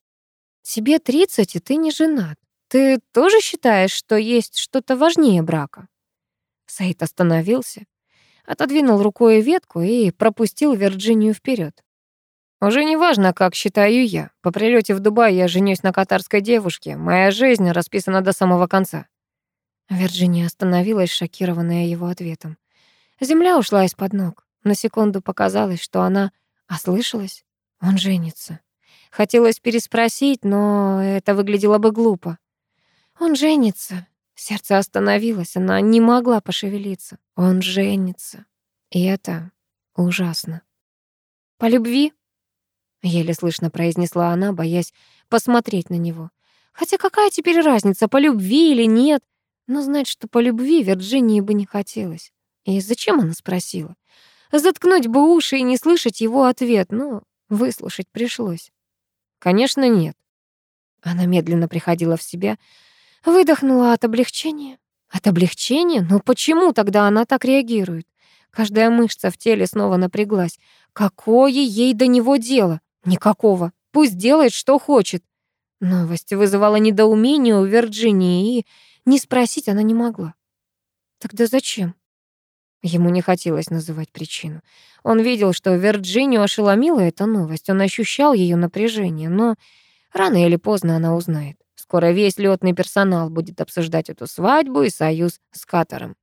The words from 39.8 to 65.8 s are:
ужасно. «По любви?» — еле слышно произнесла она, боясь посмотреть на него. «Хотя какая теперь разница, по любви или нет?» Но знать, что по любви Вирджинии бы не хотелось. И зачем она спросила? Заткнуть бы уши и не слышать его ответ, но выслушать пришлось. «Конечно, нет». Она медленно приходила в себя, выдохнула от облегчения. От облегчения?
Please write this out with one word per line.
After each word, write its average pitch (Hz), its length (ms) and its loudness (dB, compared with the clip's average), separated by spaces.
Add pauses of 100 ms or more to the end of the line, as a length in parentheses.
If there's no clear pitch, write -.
ужасно. 175 680 -4 (920)
«По 233 100 -4
любви?» — 240 460 2 (880)
еле 170 320 -2
слышно 170 360 -4
произнесла 170 600 -2
она, 185 220 -2
боясь 170 420 -4 (340)
посмотреть 226 640 0
на 180 40 -4
него. 170 360 -6 (420)
«Хотя - 260 -4
какая 403 320 0
теперь 339 300 0
разница, 220 480 2
по 269 100 2
любви 277 540 2
или 233 140 2
нет?» 254 360 2 (440)
Но 277 160 -4
знать, 277 240 -2
что - 220 -12
по - 100 -2
любви 247 440 0
Вирджинии 208 580 0
бы 202 140 -2
не 202 120 -2
хотелось. 196 680 -10 (320)
И 196 160 -2
зачем 247 400 -2
она 165 140 -2
спросила? 175 640 -8 (560)
Заткнуть 330 560 2
бы 285 260 4
уши 285 240 0
и 262 40 0
не 254 140 0
слышать 311 440 0
его 233 240 2
ответ, 240 480 0
но 247 300 -8 (260)
выслушать 208 640 -6
пришлось. 220 600 -6 (680)
«Конечно, 247 500 2
нет». 170 280 2 (840)
Она 175 240 -2
медленно 170 420 0
приходила 170 480 -2
в 160 60 -12
себя, 196 360 -6 (680)
выдохнула 277 680 4
от 233 120 0
облегчения. 262 720 -4 (320)
От - 160 -4
облегчения? 226 800 0